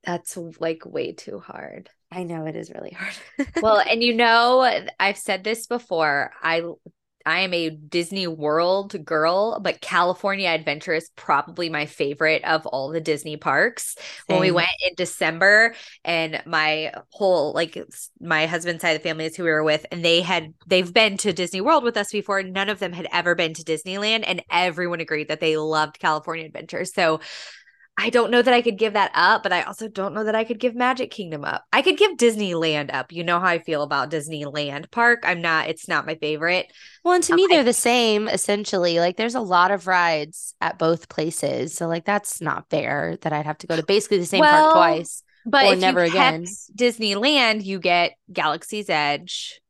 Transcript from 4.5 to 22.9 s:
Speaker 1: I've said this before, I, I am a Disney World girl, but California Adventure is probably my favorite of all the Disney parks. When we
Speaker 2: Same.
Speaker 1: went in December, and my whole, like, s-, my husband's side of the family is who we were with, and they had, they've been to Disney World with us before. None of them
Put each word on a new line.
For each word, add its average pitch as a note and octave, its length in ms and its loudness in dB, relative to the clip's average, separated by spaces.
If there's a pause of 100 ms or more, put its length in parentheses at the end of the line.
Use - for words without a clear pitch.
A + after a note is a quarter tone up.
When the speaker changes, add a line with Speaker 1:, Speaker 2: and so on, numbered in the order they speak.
Speaker 1:
I've G3 180 0
said F#3+ 280 -4
this A3+ 220 -4
before, D#3+ 640 -2 (100)
I, E3 200 0 (640)
I D#3+ 140 0
am F#3+ 140 -2
a E3 160 0
Disney E3+ 580 -4
World E3 760 -2
girl, F3+ 560 0
but F#3 180 -4
California F#3 680 0
Adventure D#3+ 440 -2
is E3 220 -4
probably E3 540 -2
my D3+ 160 -4
favorite D3+ 580 0
of D#3+ 220 0
all C3+ 240 -4
the E3 100 -4
Disney D3+ 380 -4
parks. E3 580 -2 (320)
When F#3 140 2
we F#3+ 60 2
Speaker 2:
Same. F3 80 2
Speaker 1:
went F3 140 2 (160)
in F3+ 100 -4
December, F#3 760 4 (300)
and D#3+ 420 -4
my D#3 460 0 (220)
whole, F3+ 400 2
like, E3 240 -2
s-, - 320 -16 (100)
my D#3+ 260 0
husband's E3 360 -4
side E3 160 2
of D#3 40 -6
the F3 60 -6
family D#3+ 180 -4
is D#3+ 120 -8
who F3+ 80 -4
we E3 60 2
were D#3 120 2
with, D#3 260 2
and E3+ 140 -8
they E3+ 160 4
had, E3+ 340 -2 (140)
they've F3+ 260 2
been G#3+ 260 4
to G#3+ 120 0
Disney F3+ 300 -4
World C#4 240 2
with A#3 100 -2
us G3+ 160 -4
before. G3 320 -2
None F#3+ 240 -4
of G3+ 120 -4
them F#3 120 -4